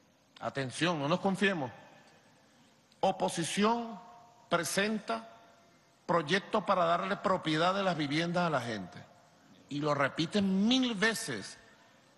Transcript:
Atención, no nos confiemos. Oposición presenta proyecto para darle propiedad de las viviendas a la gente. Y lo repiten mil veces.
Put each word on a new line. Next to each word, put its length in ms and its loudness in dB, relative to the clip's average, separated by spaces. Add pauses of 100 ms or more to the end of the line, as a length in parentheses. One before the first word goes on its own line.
(400)
Atención, 580 -2
no 100 -2
nos 120 2
confiemos. 500 0 (1300)
Oposición 1000 0 (500)
presenta 760 -2 (800)
proyecto 640 0
para 180 4
darle 320 2
propiedad 560 2
de 100 0
las 140 0
viviendas 500 0
a 40 0
la 100 2
gente. 420 -8 (680)
Y 100 -4
lo 140 2
repiten 720 2
mil 260 2
veces. 600 -2 (600)